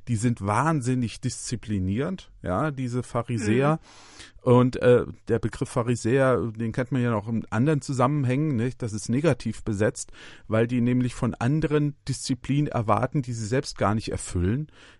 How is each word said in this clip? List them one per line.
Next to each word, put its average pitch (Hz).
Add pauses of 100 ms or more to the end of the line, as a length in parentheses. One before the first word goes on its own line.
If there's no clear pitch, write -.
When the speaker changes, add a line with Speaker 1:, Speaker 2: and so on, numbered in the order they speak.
Speaker 1:
die 120
sind 117
wahnsinnig 123
diszipliniert, 113 (100)
ja, 117
diese 127
Pharisäer. 120
Speaker 2:
Mhm. -
Speaker 1:
Und, 123
äh, 123 (240)
der 113
Begriff -
Pharisäer, 120
den 113
kennt 127
man 131
ja 120
noch 107
in 113
anderen 143
Zusammenhängen, 135
nicht? 123
Das 113
ist 107
negativ 131
besetzt, 107 (380)
weil 110
die 123
nämlich 123
von 117
anderen 147 (140)
Disziplin 135
erwarten, 113
die 123
sie 113
selbst 127
gar 104
nicht 110
erfüllen. 92 (320)